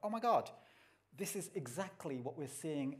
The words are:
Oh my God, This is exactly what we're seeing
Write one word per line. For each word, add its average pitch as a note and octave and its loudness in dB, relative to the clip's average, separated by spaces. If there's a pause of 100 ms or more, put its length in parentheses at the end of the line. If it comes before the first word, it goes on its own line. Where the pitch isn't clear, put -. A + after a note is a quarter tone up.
Oh G#3 0
my A3+ 0
God, A#3+ 6 (640)
This F#3+ -2
is F3+ -4
exactly D3+ -2
what B2 -4
we're C#3+ -2
seeing C#3 -2